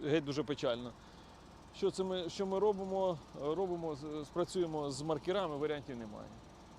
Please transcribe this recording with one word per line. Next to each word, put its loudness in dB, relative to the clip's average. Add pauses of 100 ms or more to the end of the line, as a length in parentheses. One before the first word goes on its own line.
геть 6
дуже 0
печально. 0 (840)
Що 2
це 0
ми, -2
що 0
ми 2
робимо? 4 (240)
Робимо, 0
з-, -6
спрацюємо 2
з -4
маркерами, 2
варіантів 0
немає. -8 (500)